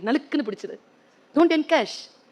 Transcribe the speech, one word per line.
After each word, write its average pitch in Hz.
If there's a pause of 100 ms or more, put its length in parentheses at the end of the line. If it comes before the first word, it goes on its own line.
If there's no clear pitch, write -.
நலுக்குன்னு 285
பிடிச்சது. 196 (600)
Don't 330
encash. 302 (360)